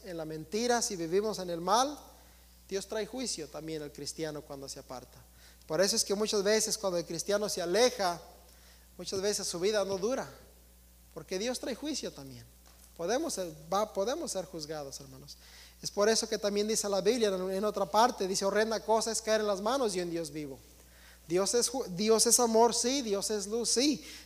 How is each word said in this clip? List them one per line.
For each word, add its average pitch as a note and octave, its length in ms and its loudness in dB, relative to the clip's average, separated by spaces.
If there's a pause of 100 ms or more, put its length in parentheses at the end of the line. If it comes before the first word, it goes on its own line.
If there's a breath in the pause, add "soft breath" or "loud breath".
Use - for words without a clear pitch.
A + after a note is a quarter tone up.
en F3+ 120 -10
la D#3+ 80 -6
mentira, G#3 560 -2
si G#3 160 -4
vivimos F3+ 440 0
en F3+ 100 -6
el E3+ 100 -4
mal, A#3+ 380 2 (680 loud breath)
Dios F#3+ 200 -6
trae G#3+ 180 -4
juicio G#3 440 -6
también D#3 340 -8
al D3 100 -10
cristiano D3 480 -8
cuando C#3 260 -14
se C3+ 140 -12
aparta. B2+ 420 -16 (440 loud breath)
Por D#3+ 160 2
eso G3+ 120 4
es G#3+ 80 2
que G3+ 120 0
muchas G#3 280 0
veces G#3 360 2
cuando F3+ 200 -2
el E3+ 60 -2
cristiano G3 460 -2
se F#3+ 100 -4
aleja, F#3+ 580 2 (760 loud breath)
muchas F#3+ 240 -6
veces G3+ 260 -2
su F3 140 -4
vida G3+ 240 2
no F#3+ 140 -2
dura, G#3+ 280 -2 (840)
porque F3 260 -8
Dios A#3+ 220 -4
trae C#4+ 140 -4
juicio C4 360 -6
también. C3 360 -16 (500)
Podemos A#3+ 380 -2
ser, F3 180 -6 (180)
va, G#3 220 0
podemos B3 400 -2
ser F#3 140 -4
juzgados, D3+ 540 -10
hermanos. C3+ 360 -18 (460 loud breath)
Es E3 80 -4
por G#3 180 4
eso A3 180 4
que G#3+ 120 -2
también G#3 280 0
dice G#3+ 220 0
la G3 140 2
Biblia A3 260 4
en, F#3 220 -2
en F#3+ 160 -2
otra G3+ 180 0
parte, G#3 420 4
dice, G3 200 0
"Horrenda G#3 340 2
cosa A3 320 2
es G#3+ 80 -2
caer G#3+ 220 2
en G#3+ 40 0
las G3 140 0
manos A3+ 320 0
de F3+ 100 -2
un F3 80 -4
Dios E3 200 -4
vivo". C#3+ 280 -10 (720 loud breath)
Dios F#3+ 260 2
es A#3+ 160 2
ju-, B3+ 240 -4
Dios G#3+ 320 4
es A#3 140 6
amor, A3+ 340 6
sí, C4+ 280 0
Dios G3+ 280 -2
es G#3 160 -4
luz, A3 240 -2
sí, C4+ 340 2 (220 loud breath)